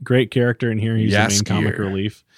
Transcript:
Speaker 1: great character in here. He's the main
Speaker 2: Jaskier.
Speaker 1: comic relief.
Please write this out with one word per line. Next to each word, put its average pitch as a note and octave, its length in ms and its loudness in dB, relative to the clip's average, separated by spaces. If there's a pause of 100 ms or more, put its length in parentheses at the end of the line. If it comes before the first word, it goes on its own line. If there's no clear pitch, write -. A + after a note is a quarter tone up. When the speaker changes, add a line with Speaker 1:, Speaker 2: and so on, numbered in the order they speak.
Speaker 1:
great B2 280 2
character A#2+ 400 0
in A2 60 -2
here. A2+ 180 -2
He's A2 160 2
the G2+ 80 2
main G#2 100 2
Speaker 2:
Jaskier. G2+ 160 0
Speaker 1:
comic G#2 320 -2
relief. G2 460 -4 (140)